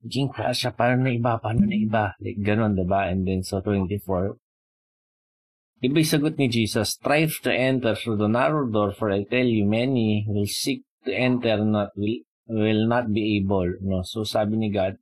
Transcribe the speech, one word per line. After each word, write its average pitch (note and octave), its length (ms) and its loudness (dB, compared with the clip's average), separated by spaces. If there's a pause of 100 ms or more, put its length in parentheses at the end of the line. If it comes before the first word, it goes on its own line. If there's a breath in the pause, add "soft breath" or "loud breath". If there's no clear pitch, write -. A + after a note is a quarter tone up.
naging B2 320 -4
siya, A#2+ 400 -4
"Paano B2 320 2
na C3 80 0
iba? A#2 240 0
Paano A2 320 0
na G2+ 80 -2
iba?" G#2+ 460 0
Like, G#2 180 -8
ganun, G#2 380 2
diba? F#2+ 340 0
And F#2 160 0
then, F#2 160 -2
so, G2 160 -4
twenty-four, G2 800 -2 (1400)
iba'y D3+ 240 4
sagot D3+ 320 0
ni C3+ 80 2
Jesus, A2+ 480 0
"Strive D3+ 480 0
to B2 80 0
enter B2+ 400 0
through A2 240 -2
the G#2 140 2
narrow C#3+ 340 2
door, G#2 320 0
for G#2+ 160 0
I G2+ 160 -2
tell B2+ 160 2
you, A2 240 2
many A2 560 0
will G#2 240 -2
seek - 400 -6 (160)
to - 80 -4
enter, A#2 480 0
not G#2+ 320 0
will, G#2 320 -4 (240)
will A2 400 2
not A#2 240 0
be G#2+ 240 0
able." F#2+ 480 0
No? F#2 240 -2
So, A2 160 -6
sabi G#2+ 320 0
ni A2 160 -2
God F#2+ 300 -2